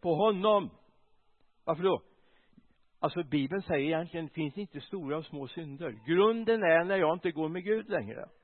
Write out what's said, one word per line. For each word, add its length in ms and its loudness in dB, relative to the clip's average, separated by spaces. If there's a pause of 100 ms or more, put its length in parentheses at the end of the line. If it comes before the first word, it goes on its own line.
på 120 2
honom. 560 2 (920)
Varför 180 -2
då? 200 0 (960)
Alltså, 220 -2
Bibeln 400 -2
säger 240 -2
egentligen, 420 -4
finns 300 -6
inte 220 -10
stora 360 -8
och 80 -8
små 240 -12
synder. 580 -12
Grunden 560 4
är 220 6
när 120 0
jag 200 4
inte 140 -2
går 180 -2
med 160 -6
Gud 240 0
längre. 400 -6 (160)